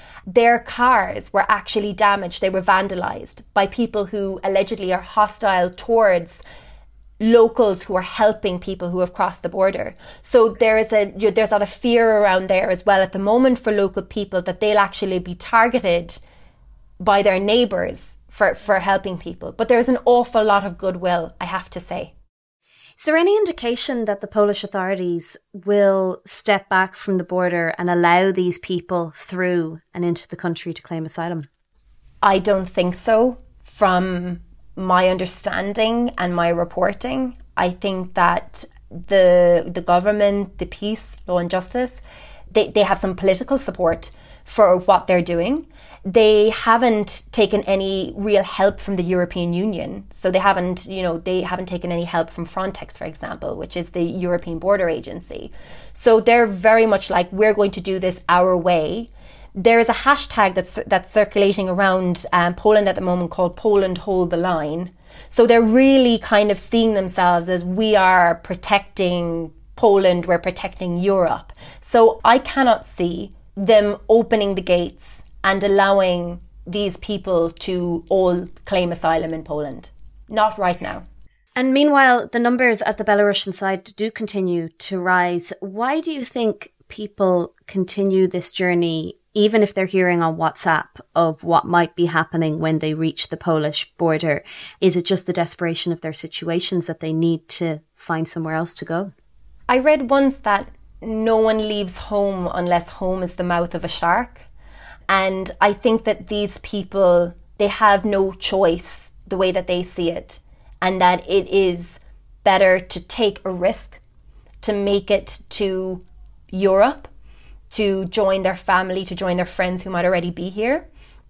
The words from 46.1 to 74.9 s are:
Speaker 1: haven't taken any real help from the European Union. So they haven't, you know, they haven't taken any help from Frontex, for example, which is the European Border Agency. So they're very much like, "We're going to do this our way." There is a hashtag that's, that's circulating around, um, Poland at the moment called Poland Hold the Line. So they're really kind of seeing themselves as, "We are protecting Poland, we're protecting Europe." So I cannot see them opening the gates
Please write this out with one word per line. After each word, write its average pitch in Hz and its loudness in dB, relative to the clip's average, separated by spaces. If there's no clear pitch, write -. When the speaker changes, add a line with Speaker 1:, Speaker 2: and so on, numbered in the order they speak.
Speaker 1:
haven't 226 0
taken 202 0
any 190 -2
real 202 2
help 196 0
from 202 -6
the 180 -2
European 180 -2
Union. 190 -6
So - -4
they 190 2
haven't, 185 0
you 190 -8
know, 170 -4
they 185 -2
haven't 180 -6
taken 180 -8
any 170 -4
help 165 -4
from 170 -10
Frontex, - -10
for - -12
example, - -10
which - -10
is 170 -8
the 180 -4
European 175 -4
Border 185 0
Agency. - -10
So 226 4
they're 233 4
very 220 4
much 196 0
like, 180 0
"We're 214 2
going 202 2
to 196 -10
do 190 -4
this 180 -4
our 180 4
way." 175 -2
There 226 4
is 233 4
a 226 2
hashtag 220 0
that's, - -2
that's 185 0
circulating 202 2
around, 185 0
um, 175 2
Poland 208 4
at 190 0
the - -6
moment 180 -2
called 175 -2
Poland 196 0
Hold 185 0
the 175 -2
Line. 170 -4
So 233 6
they're 233 6
really 247 6
kind 208 2
of 196 2
seeing 226 0
themselves 180 0
as, 180 -2
"We 208 0
are 185 6
protecting 175 -4
Poland, 190 4
we're 175 0
protecting 180 -6
Europe." 180 0
So - 4
I 240 6
cannot 254 0
see 175 -6
them 202 2
opening 220 2
the 185 -4
gates - -2